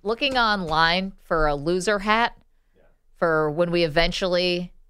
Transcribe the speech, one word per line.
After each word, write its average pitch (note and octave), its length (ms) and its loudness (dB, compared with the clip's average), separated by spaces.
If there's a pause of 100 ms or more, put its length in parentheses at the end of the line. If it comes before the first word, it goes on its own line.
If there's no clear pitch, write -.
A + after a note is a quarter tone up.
looking B3+ 340 -2
online F#3 760 0 (120)
for D#3+ 220 0
a D3 80 0
loser F3+ 440 -2
hat G#3+ 380 0 (840)
for D#3 320 0
when E3+ 200 0
we E3+ 140 2
eventually F3 880 0 (180)